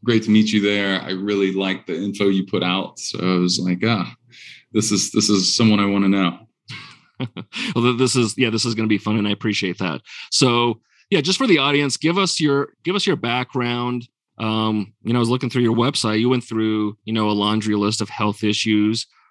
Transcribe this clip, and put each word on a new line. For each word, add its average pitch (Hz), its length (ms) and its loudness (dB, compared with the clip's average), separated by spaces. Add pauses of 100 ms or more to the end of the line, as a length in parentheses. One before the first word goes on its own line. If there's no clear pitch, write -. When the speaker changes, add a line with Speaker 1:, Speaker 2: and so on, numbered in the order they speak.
Speaker 1:
great 113 200 2
to 110 80 0
meet 107 200 4
you 107 80 2
there. 101 420 0
I 90 100 -8
really 98 420 0
liked 95 340 -4
the 87 80 -6
info 98 320 -2
you 95 180 2
put 92 180 -4
out. 92 360 -4
So - 200 -10
I 92 180 2
was 87 220 0
like, 90 260 -2
"Ah, 110 300 0 (560)
this 104 200 0
is, 98 200 0
this 104 180 2
is 98 260 2
someone 107 240 4
I 101 60 2
wanna 101 240 2
know." 95 300 0 (800)
Speaker 2:
<laughs> 127 80 -6 (480)
Well, 120 80 0
th-, 120 140 2
this 127 180 2
is, 117 220 0
yeah, 123 120 2
this 110 140 -2
is 117 120 -2
gonna 110 120 -2
be 107 100 2
fun, 107 200 -2
and 104 100 0
I 104 40 0
appreciate 98 480 -4
that. 87 220 -4 (300)
So, 120 500 2 (280)
yeah, 190 100 2
just 160 180 -2
for 262 100 0
the 180 100 6
audience, 143 400 0
give 170 200 0
us 190 220 0
your, 143 300 2 (140)
give 180 120 -2
us 196 100 -2
your 180 120 2
background. 123 880 -4 (300)
Um, 110 560 -2 (100)
you 113 80 -2
know, 120 80 2
I - 20 2
was 113 80 0
looking 127 200 0
through 123 140 0
your 113 120 2
website. 117 440 0
You 120 100 4
went 123 160 2
through, 107 580 -2
you 107 100 -6
know, 107 160 0
a 107 40 2
laundry 104 420 0
list 104 260 0
of 98 80 -6
health 107 340 -4
issues. 107 640 0 (260)